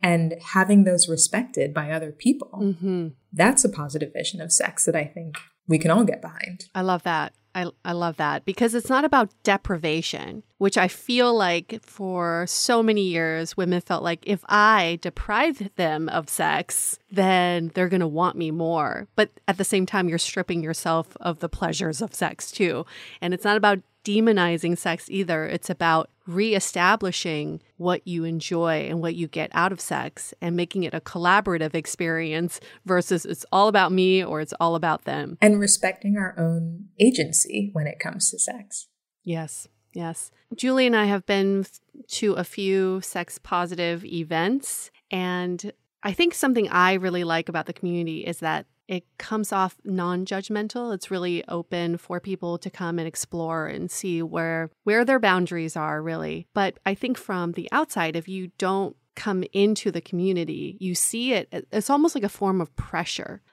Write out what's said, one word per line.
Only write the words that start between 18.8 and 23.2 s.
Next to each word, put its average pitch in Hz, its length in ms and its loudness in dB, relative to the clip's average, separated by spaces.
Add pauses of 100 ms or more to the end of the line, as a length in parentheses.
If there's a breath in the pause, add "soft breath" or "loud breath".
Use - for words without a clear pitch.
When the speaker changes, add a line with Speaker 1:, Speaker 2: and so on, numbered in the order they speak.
Speaker 2:
But 208 140 4 (160)
at 185 120 0
the 196 60 0
same 190 200 2
time, 180 240 0
you're 165 100 0
stripping 175 440 -2
yourself 165 580 -2
of 170 200 -4
the 170 100 -4
pleasures 165 500 -4
of 226 140 -6
sex - 360 -4
too. 165 360 -2 (340 loud breath)